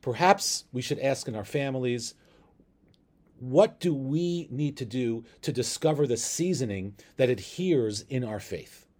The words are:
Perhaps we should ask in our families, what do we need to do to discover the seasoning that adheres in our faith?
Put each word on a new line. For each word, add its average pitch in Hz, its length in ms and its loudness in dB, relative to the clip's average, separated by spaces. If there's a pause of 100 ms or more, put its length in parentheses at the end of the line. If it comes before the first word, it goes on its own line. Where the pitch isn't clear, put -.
Perhaps 175 680 4
we 123 100 -4
should - 180 -2
ask 135 280 0
in 117 80 -6
our 104 100 -6
families, 127 680 -2 (1200)
what 147 400 4
do 175 120 0
we 160 600 -2
need 143 260 -2
to 127 80 -6
do 117 380 -2 (180)
to - 100 -4
discover 143 540 0
the 120 120 2
seasoning 117 760 -2 (240)
that 127 120 4
adheres 117 720 0
in 127 220 -4
our 107 160 -6
faith? - 460 -12 (140)